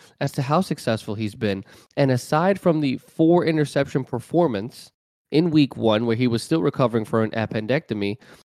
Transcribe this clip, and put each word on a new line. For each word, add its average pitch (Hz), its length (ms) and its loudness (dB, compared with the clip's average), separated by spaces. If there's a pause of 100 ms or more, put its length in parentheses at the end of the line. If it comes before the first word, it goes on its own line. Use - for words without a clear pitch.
(200)
as 139 120 -4
to 147 100 -4
how 147 180 2
successful 117 540 -4
he's 107 220 -6
been. 101 280 -4 (320)
And 143 140 2
aside 160 500 0
from 156 200 2
the 135 180 -2
four 165 480 2
interception 143 580 0
performance 123 840 -2 (400)
in 165 200 2
week 147 260 2
one, 113 300 2
where 113 80 2
he 123 140 0
was 113 160 -2
still 165 180 0
recovering 117 420 0
for 113 200 0
an 110 80 -4
appendectomy, 110 840 -4 (320)